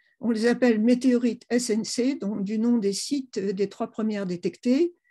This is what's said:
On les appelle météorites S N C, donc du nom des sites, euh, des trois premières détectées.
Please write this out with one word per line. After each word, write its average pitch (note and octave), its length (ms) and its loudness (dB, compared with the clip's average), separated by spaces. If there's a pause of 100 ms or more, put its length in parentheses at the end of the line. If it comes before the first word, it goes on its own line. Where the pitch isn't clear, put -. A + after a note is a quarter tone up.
(180)
On A3+ 140 -2
les A3 140 0
appelle A#3+ 360 2
météorites B3 680 2
S A#3+ 200 0
N G#3+ 140 0
C, C4 320 -2
donc G#3 260 -4
du G#3+ 160 -2
nom A#3+ 200 2
des G3+ 140 0
sites, C4 460 -6
euh, G3 140 -2
des G3 160 -2
trois A3+ 220 -8
premières G#3+ 360 -4
détectées. B3 680 0 (160)